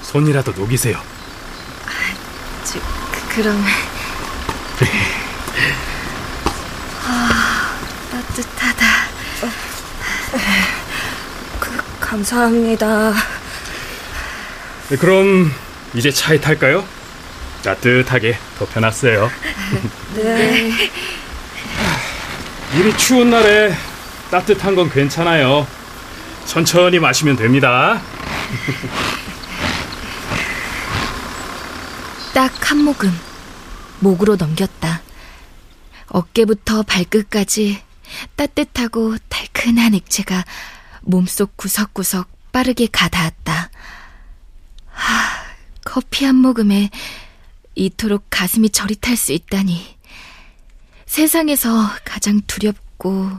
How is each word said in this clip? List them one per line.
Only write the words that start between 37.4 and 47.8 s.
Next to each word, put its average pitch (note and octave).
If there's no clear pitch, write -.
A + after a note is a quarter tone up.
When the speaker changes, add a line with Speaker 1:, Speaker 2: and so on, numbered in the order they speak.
Speaker 2:
따뜻하고 A#3
달큰한 A#3
액체가 F#3
몸속 F#3
구석구석 G3
빠르게 B3
가닿았다. E3+
하, -
커피 -
한 C4
모금에 G#3
이토록 G3+